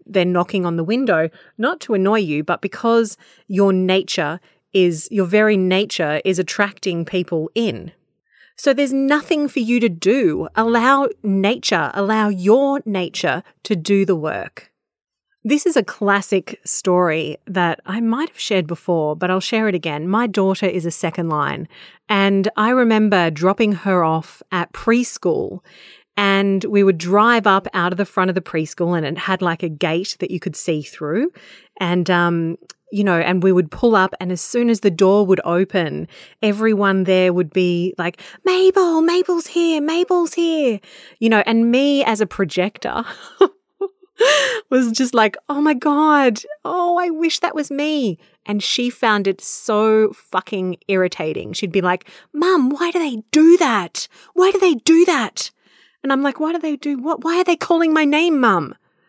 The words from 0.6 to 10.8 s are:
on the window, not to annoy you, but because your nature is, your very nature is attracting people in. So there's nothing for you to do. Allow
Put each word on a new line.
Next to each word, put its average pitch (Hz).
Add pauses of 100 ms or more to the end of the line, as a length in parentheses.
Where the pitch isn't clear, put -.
on 170
the 165
window, 190 (260)
not 302
to 226
annoy 202
you, 156
but 165
because 226 (300)
your 196
nature 185 (340)
is, 175
your 196
very 214
nature 185
is 185
attracting 180
people 170
in. 196 (640)
So -
there's 262
nothing 285
for 277
you 240
to 233
do. 185
Allow 233 (120)